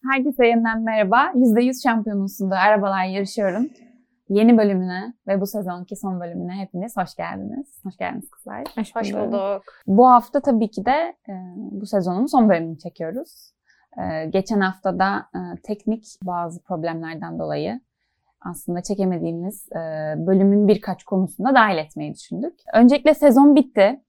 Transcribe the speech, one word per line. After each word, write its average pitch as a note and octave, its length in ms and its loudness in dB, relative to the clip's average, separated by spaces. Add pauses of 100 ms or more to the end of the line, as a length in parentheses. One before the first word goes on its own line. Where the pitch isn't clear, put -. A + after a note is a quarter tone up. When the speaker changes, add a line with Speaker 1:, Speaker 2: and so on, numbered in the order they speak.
(120)
Speaker 1:
Herkese C4 340 0
yeniden A3+ 360 0
merhaba. A3+ 520 2
Yüzde A#3+ 280 4
yüz B3+ 200 -2
şampiyonun G#3+ 440 -2
sunduğu F#3+ 280 -4
Arabalar G3 500 2
Yarışıyorum G3 640 -4 (600)
yeni A3 300 6
bölümüne G3 560 -2 (120)
ve G3 140 0
bu G3+ 60 -4
sezonki F3+ 500 -10
son F#3 240 -8
bölümüne F3 320 -10
hepiniz F#3+ 440 -10
hoş F#3 180 -6
geldiniz. G3 720 -10
Hoş F#3+ 120 -12
geldiniz - 340 -10
kızlar. - 340 -16 (140)
Speaker 2:
Hoş A3 180 -8
Speaker 3:
Hoş G#3 180 -4
Speaker 2:
bulduk. G3+ 480 -4 (240)
Speaker 1:
Bu A3 220 6
hafta B3 320 4
tabii A3+ 300 0
ki F#3+ 160 -10
de, E4 300 -2 (120)
e, G3+ 40 -14 (240)
bu G#3 300 -12
sezonun F#3 400 -2
son A#3+ 220 4
bölümünü E3 300 0
çekiyoruz. F3 760 -12 (500)
E, D#3+ 240 -6
geçen F#3+ 340 0
hafta F#3+ 380 -2
da, G3 360 -2
e, F#3 40 -8 (240)
teknik G#3+ 420 -6 (180)
bazı F3 400 -6
problemlerden E3 760 -8
dolayı D#3+ 420 -6 (600)
aslında F3 420 -8
çekemediğimiz, F3+ 920 -4
e, - 60 -10 (480)
bölümün G3 420 4
birkaç F#3+ 360 0
konusunu F#3+ 440 -4
da C#4 60 2
dahil G#3+ 240 4
etmeyi D#3 360 -10
düşündük. A#3+ 400 -10 (200)
Öncelikle C#4 400 6
sezon C#4+ 420 6
bitti. A3 520 2